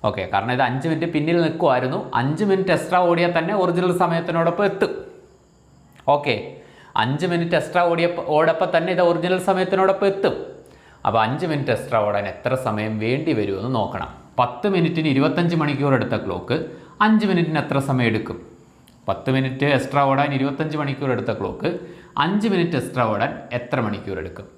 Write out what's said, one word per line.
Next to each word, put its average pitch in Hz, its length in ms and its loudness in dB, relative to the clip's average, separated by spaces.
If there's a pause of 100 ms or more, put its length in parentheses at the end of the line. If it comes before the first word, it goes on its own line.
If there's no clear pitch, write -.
ഓക്കെ, 98 300 -2
കാരണം 101 180 0
ഇത് 127 100 0
അഞ്ച് 131 260 0
മിനിറ്റ് 165 260 -2
പിന്നിൽ 160 280 2
നിൽക്കുമായിരുന്നു. 151 720 0
അഞ്ച് 147 300 0
മിനിറ്റ് 190 260 2
എക്സ്ട്രാ 180 280 2
ഓടിയാൽ 170 380 4
തന്നെ 175 180 0
ഒറിജിനൽ 180 420 2
സമയത്തിനോടൊപ്പം 170 680 0
എത്തും. - 300 0 (1120)
ഓക്കെ, 139 500 0 (400)
അഞ്ച് 147 300 0
മിനിറ്റ് 170 280 0
എക്സ്ട്രാ 175 260 0
ഓടിയ, 170 280 2 (160)
ഓടപ്പം 165 520 2
തന്നെ 175 160 0
ഇത് 180 80 2
ഒറിജിനൽ 175 380 2
സമയത്തിനോടൊപ്പം 190 680 2
എത്തും. 196 260 0 (760)
അപ്പോൾ 110 140 2
അഞ്ച് 135 240 0
മിനിറ്റ് 143 260 0
എക്സ്ട്രാ 113 280 0
ഓടാൻ 101 280 0
എത്ര 120 280 -4
സമയം 107 440 -2
വേണ്ടി 139 340 0
വരുമെന്ന് 104 420 -2
നോക്കണം. 95 520 -6 (120)
പത്ത് 127 300 0
മിനിറ്റിന് 170 380 0
ഇരുപത്തഞ്ച് 151 480 2
മണിക്കൂർ 143 380 0
എടുത്ത 110 320 -2
ക്ലോക്ക് 98 400 -4 (360)
അഞ്ച് 214 240 4
മിനിറ്റിന് 165 340 2
എത്ര 139 200 -2
സമയം 127 280 2
എടുക്കും? 110 340 -2 (680)
പത്ത് - 240 -2
മിനിറ്റ് 131 340 0
എക്സ്ട്രാ 139 360 2
ഓടാൻ 139 320 2
ഇരുപത്തഞ്ച് 143 440 -2
മണിക്കൂർ 139 340 -2
എടുത്ത 120 280 -2
ക്ലോക്ക് 101 400 -4 (380)
അഞ്ച് 202 300 2
മിനിറ്റ് 170 300 2
എക്സ്ട്രാ 131 260 -2
ഓടാൻ 107 380 -2 (120)
എത്ര 123 260 -4
മണിക്കൂർ 98 380 -4
എടുക്കും? 90 280 -10 (120)